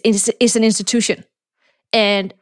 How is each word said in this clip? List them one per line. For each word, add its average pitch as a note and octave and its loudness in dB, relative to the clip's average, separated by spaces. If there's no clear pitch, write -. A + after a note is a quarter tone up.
it's, A3 0
it's A#3 2
an A3 2
institution. A3 -2
And G3+ 0